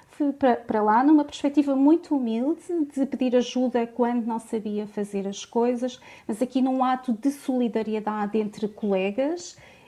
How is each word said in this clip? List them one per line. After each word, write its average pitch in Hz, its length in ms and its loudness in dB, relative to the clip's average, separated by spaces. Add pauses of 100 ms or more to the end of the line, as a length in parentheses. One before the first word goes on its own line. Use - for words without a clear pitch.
fui 285 240 -2
para, 254 240 4
para 220 260 -2
lá 214 200 4
numa 294 200 6
perspectiva 285 500 0
muito 294 420 4
humilde 254 460 -2 (320)
de 269 120 0
pedir 254 300 -2
ajuda 247 520 0
quando 240 400 -2
não 233 100 -4
sabia 214 480 -6
fazer 202 420 -6
as 196 180 -10
coisas, 240 540 -2 (280)
mas 214 140 -4
aqui 254 200 0
num 262 220 0
ato 254 300 -2
de 277 180 -2
solidariedade 214 1080 -2
entre 214 300 -4
colegas 208 920 -2 (300)